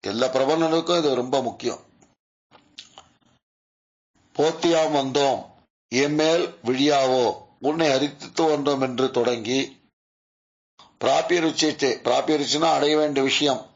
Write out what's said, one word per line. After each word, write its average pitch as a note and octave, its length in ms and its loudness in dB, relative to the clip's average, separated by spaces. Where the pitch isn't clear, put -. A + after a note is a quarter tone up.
எல்லா A2+ 260 -2
பிரபலனுக்கும் D#3+ 680 0
இது D3 180 0
ரொம்ப B2+ 260 -2
முக்கியம். A#2 380 -6
"போத்தியாம் D#3+ 600 2
வந்தோம், C3+ 580 0
எம்மேல் D#3 500 2
விழியாவோ, C3 840 2
உன்னை D#3 320 0
அரித்து D3 640 0
வந்தோம்" C#3 240 0
என்று B2+ 300 -2
தொடங்கி, A#2+ 760 -2
பிராபிய D#3+ 420 0
ருச்சியை, D3 500 0
பிராபிய C3+ 360 0
ருச்சினா D3 340 0
அடைய D3 260 2
வேண்டிய C#3+ 280 0
விஷயம் C3+ 500 -2